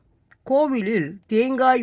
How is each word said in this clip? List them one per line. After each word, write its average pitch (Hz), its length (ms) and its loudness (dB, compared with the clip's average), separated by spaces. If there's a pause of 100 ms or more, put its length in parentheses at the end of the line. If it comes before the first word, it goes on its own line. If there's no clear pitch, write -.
(440)
கோவிலில் 233 640 0 (200)
தேங்காய் 254 560 2